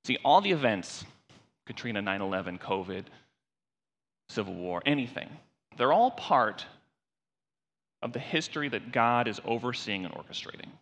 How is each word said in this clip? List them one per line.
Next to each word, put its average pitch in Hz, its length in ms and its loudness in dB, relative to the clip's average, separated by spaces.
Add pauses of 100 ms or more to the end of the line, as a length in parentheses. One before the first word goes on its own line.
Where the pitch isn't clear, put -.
See, 120 180 0
all 156 180 8
the 196 100 2
events, 117 540 0 (600)
Katrina, 110 360 -4
nine 98 200 0
eleven, 92 380 -2
covid, 95 460 -4 (1200)
Civil 95 240 -4
War, 90 320 -4
anything, 139 440 -2 (480)
they're 143 160 4
all 240 180 6
part 120 540 2 (1400)
of 120 100 -6
the 123 60 -4
history 151 500 -2
that 123 220 -6
God 120 360 4
is 104 160 -4
overseeing 113 640 -2
and 80 80 -8
orchestrating. - 560 -12 (120)